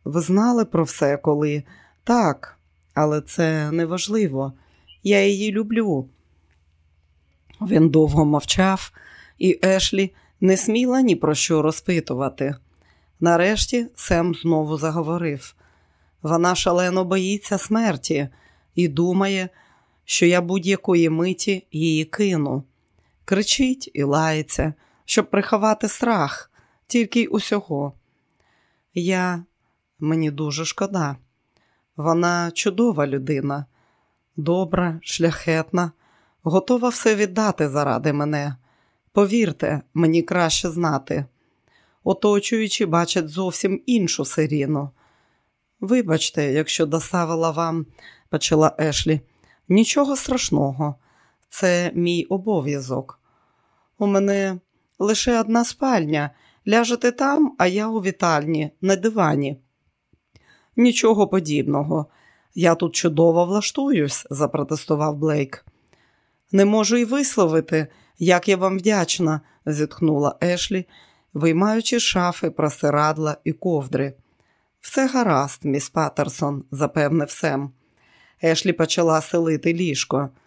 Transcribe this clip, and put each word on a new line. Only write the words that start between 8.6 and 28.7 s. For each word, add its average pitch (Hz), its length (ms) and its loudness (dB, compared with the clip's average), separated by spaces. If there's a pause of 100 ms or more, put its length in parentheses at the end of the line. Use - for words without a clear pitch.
і 180 260 2
Ешлі 190 500 0 (280)
не 190 160 4
сміла 247 440 2
ні 220 140 4
про 151 200 0
що 156 260 0
розпитувати. 139 960 -2 (640)
Нарешті 196 760 0
Сем 170 400 0
знову 156 420 -2
заговорив. 160 800 -6 (640)
Вона 170 340 0
шалено 180 500 0
боїться 190 520 -2
смерті 165 720 -2 (460)
і 175 120 2
думає, 185 600 0 (560)
що - 200 0
я 180 160 4
будь-якої 180 680 2
миті 180 600 -2
її 156 340 0
кину. 151 580 -2 (600)
Кричить 254 680 -2
і 143 100 -2
лається, 156 720 0 (320)
щоб - 240 0
приховати 214 580 0
страх, - 640 -2 (360)
тільки 233 340 0
й 220 100 -2
усього. 160 600 -4 (1000)